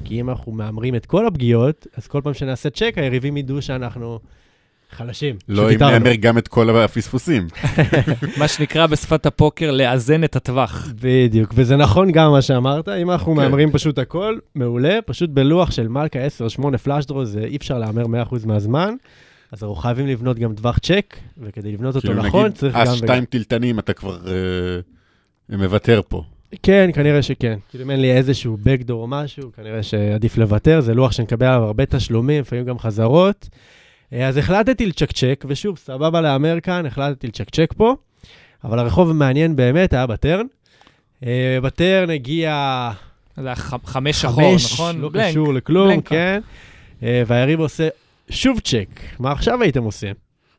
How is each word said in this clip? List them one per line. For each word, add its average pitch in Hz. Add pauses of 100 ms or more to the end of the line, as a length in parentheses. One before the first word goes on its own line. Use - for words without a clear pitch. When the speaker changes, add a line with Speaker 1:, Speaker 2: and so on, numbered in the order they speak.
Speaker 1:
כי 113
אם 123
אנחנו 123
מהמרים 110
את 113
כל 214
הפגיעות, 123 (100)
אז 120
כל 143
פעם 147
שנעשה 131
צ'ק, 220
היריבים 139
ידעו 139
שאנחנו 120 (720)
חלשים, 120 (120)
Speaker 2:
לא, 104
אם 107
Speaker 1:
שוויתרנו. 110
Speaker 2:
נאמר 117
גם 113
את 117
כל 113
הפספוסים. 113 (460)
Speaker 1:
<laughs> 147
Speaker 3:
מה 147
שנקרא 156
בשפת 156
הפוקר, 151
לאזן 131
את 147
הטווח. 123 (140)
Speaker 1:
בדיוק, 123
וזה 127
נכון 175
גם 156
מה 139
שאמרת, 139
אם 180
אנחנו 165
Speaker 2:
כן. 147
Speaker 1:
מהמרים 139
פשוט 147
הכל, 190 (180)
מעולה, 127
פשוט 165
בלוח 147
של 117
מלכה 139
עשר 123
שמונה 131
פלאש 139
דרו, 135
זה 104
אי 123
אפשר 139
להמר 113
מאה 117
אחוז 117
מהזמן, 110 (580)
אז 107
אנחנו 104
חייבים 123
לבנות 123
גם 113
טווח 113
צ'ק, - (220)
וכדי 107
לבנות 120
אותו 131
Speaker 2:
כאילו, 101
Speaker 1:
נכון, 180
Speaker 2:
נגיד, 208
Speaker 1:
צריך 131
Speaker 2:
אס 120
Speaker 1:
גם 123
Speaker 2:
שתיים 117 (120)
Speaker 1:
וגם. -
Speaker 2:
טילטנים, 120
אתה 101
כבר, 95 (100)
אה, 92
מוותר 101
פה. 87 (400)
Speaker 1:
כן, 190
כנראה 147
שכן. 117 (100)
כאילו, 131
אם 135
אין 135
לי 131
איזשהו 127
בקדור 123
או 117
משהו, 139
כנראה 110
שעדיף 104
לוותר, 113
זה 117
לוח 123
שנקבל 117
עליו 127
הרבה 110
תשלומים, 127
לפעמים 123
גם 123
חזרות. 123 (640)
אה, 123
אז 131
החלטתי 202
לצ'קצ'ק, -
ושוב, 147
סבבה 156
להמר 156
כאן, 180
החלטתי 139
לצ'קצ'ק 156
פה, 233 (680)
אבל 117
הרחוב 143
המעניין 151
באמת 135
היה 127
בטרן. 147 (800)
אה, 127
בטרן 180
הגיע 156 (840)
Speaker 3:
זה 139
היה 123
ח-, - (120)
חמש 135
שחור, 147
Speaker 1:
חמש, 127
Speaker 3:
נכון? 165
Speaker 1:
לא 151
Speaker 3:
בלנק. 175
Speaker 1:
קשור 156
לכלום, 170
Speaker 3:
בלנק. 160
Speaker 1:
כן. 180 (640)
אה, 120
והיריב 131
עושה 156 (420)
שוב 254
צ'ק. 107 (320)
מה 127
עכשיו 233
הייתם 135
עושים? 104 (440)